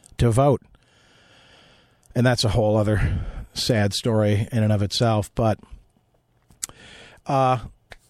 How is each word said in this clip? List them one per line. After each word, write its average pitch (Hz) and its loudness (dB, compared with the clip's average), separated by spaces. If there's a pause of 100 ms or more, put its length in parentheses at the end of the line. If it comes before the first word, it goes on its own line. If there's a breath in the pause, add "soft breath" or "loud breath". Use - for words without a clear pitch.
(180 soft breath)
to 120 2
vote. 131 2 (1500 soft breath)
And 123 2
that's 123 0
a 110 0
whole 107 2
other 107 0 (320 loud breath)
sad 104 0
story 107 0
in 113 0
and 107 2
of 101 0
itself. 107 -2
But, 110 -2 (1700 loud breath)
uh, 131 2 (520)